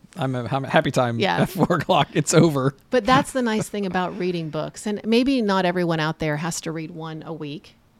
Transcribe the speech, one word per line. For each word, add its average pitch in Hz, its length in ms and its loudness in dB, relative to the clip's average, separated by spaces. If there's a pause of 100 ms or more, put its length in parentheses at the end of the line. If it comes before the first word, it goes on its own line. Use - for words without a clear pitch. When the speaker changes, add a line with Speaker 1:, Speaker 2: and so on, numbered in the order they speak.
(160)
Speaker 1:
I'm 135 200 -4
a, 120 120 -6
I'm 135 160 -2
a - 40 -10
happy 156 240 2
time 120 260 0
Speaker 2:
Yeah. 175 240 2
Speaker 1:
at - 80 2
<laughs> - 80 -6
four 151 80 4 (120)
o'clock. 151 360 2
It's - 180 0
over. 147 440 4 (140)
Speaker 2:
But 247 140 2
that's 262 280 4
the 262 100 0
nice 214 260 -2
thing 208 160 -4
about 180 320 -2
reading 175 340 -4
books. 151 360 -8
And 214 180 -4
maybe 247 380 2
not 190 240 2
everyone 175 320 0
out 156 220 -2
there 151 160 0
has 165 240 -6
to 165 100 -8
read 160 220 -8
one 160 340 -12
a 165 60 -10
week 151 420 -10 (260)